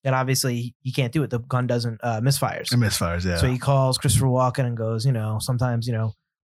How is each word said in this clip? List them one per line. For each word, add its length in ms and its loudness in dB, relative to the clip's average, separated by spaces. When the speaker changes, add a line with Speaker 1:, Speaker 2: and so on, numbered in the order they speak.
Speaker 1:
And 120 2
obviously 400 0
he, 260 -6
he 100 -6
can't 200 0
do 120 2
it. 60 -2
The 100 -2
gun 280 -2
doesn't, 360 -2
uh, 180 -2
misfires. 500 0
Speaker 2:
It 60 2
misfires, 480 0
yeah. 120 0
Speaker 1:
So 140 2
he 60 0
calls 400 2
Christopher 300 2
Walken 380 2
and 120 -4
goes, 280 -2
you 60 2
know, 300 -2
"Sometimes, 460 0
you 60 -2
know, 200 -2